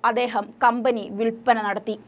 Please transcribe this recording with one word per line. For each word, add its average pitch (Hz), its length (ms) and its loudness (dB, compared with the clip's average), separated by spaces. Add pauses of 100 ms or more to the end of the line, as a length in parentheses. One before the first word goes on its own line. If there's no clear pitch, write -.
(100)
അദ്ദേഹം 233 340 -2 (200)
കമ്പനി 240 440 2 (100)
വിൽപ്പന 226 480 0
നടത്തി. 208 300 -4 (120)